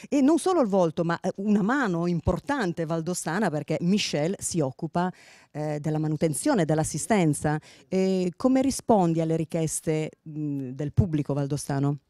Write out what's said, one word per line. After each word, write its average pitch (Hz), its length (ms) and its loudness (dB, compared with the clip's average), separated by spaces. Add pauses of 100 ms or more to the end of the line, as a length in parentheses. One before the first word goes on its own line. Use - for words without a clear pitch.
e 294 140 2
non 294 160 6
solo 359 240 2
il 240 60 2
Volto, 180 360 2
ma, 170 160 -2
eh, 190 180 -4
una 208 260 2
mano 190 420 0
importante 175 800 -2
valdostana, 170 640 -2
perché 151 320 -2
Michel 175 560 0
si - 220 -4
occupa, 165 520 -2 (400)
eh, 151 280 -6
della 156 180 -2
manutenzione, 160 680 0
dell'assistenza. 156 920 0 (280)
E 190 480 0
come 262 260 2
rispondi 190 600 2
alle 160 140 0
richieste, 160 760 -2 (180)
mm, 147 400 -6
del 135 240 -6
pubblico 151 400 0
valdostano? 143 640 -2 (120)